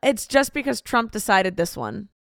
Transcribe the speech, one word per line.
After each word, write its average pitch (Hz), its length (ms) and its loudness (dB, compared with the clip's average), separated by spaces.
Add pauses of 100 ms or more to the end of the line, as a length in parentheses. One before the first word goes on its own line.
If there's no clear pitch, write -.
It's 269 240 0
just 269 280 4
because 277 280 -4
Trump 233 300 -2
decided 190 460 0
this 170 200 -2
one. 202 320 -8 (200)